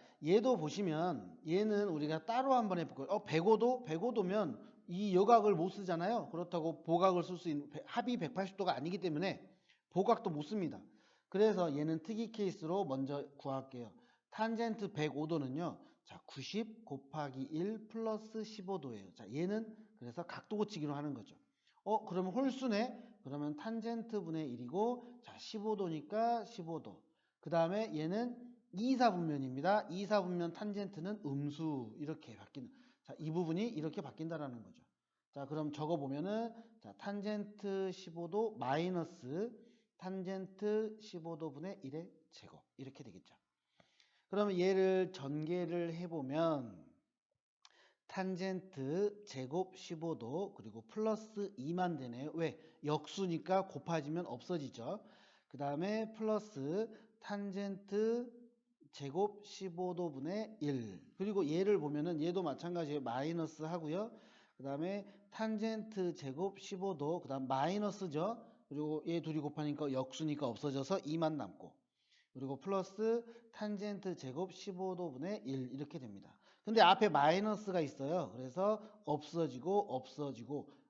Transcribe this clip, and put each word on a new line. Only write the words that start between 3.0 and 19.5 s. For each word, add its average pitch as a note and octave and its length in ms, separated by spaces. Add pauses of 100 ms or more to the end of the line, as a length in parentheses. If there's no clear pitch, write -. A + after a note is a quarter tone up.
어, G3+ 140
백오 F3 340
도? B3 280
백오 E3 280
도면 F#3 460 (280)
이 F#3+ 280
여각을 G#3 400
못 E3 140
쓰잖아요. F3+ 600
그렇다고 E3 540
보각을 F3 400
쓸 F3+ 140
수 E3+ 120
있는, D3 220
배-, D#3 160
합이 A#3+ 300
백팔십 F3 400
도가 F3+ 180
아니기 E3+ 240
때문에 D#3+ 500 (400)
보각도 G3+ 400
못 D3 140
씁니다. D#3+ 360 (500)
그래서 F#3 460
얘는 D#3 280
특이 A3 280
케이스로 F#3+ 540
먼저 C#3 420 (100)
구할게요. B2+ 540 (380)
탄젠트 A3 640
백오 D3+ 360
도는요. D3+ 520 (240)
자, - 220
구십 A3 600
곱하기 C#3 580
일 F#3+ 440
플러스 A3 560
십오 G3 360
도예요. A2 360
자, A2+ 180
얘는 G3+ 420 (220)